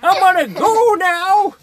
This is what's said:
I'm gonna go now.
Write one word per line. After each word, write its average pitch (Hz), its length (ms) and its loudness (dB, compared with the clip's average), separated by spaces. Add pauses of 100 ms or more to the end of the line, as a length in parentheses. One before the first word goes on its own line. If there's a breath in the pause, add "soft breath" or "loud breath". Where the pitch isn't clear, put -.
I'm 381 180 0
gonna 370 280 2
go 440 460 0
now. 370 680 -2